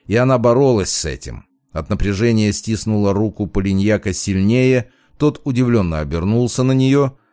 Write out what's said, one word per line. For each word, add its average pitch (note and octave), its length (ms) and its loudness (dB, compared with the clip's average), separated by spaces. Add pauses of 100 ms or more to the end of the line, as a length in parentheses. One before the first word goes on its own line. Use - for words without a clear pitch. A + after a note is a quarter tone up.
И G2 100 0
она B2+ 220 2
боролась A#2 520 2
с - 140 -4
этим. B1+ 420 -10 (260)
От D2+ 180 -8
напряжения G#2 600 0
стиснула G#2 600 -2
руку G2+ 340 -2
Полиньяка G2 640 0
сильнее, A#2 800 0 (280)
тот D3 260 0
удивлённо A#2+ 540 0
обернулся F#2+ 640 -2
на C3 100 2
неё, C3+ 440 2 (160)